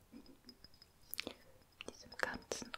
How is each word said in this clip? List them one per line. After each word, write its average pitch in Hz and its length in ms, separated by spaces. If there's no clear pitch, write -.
Mit - 1800
diesem - 220
ganzen - 600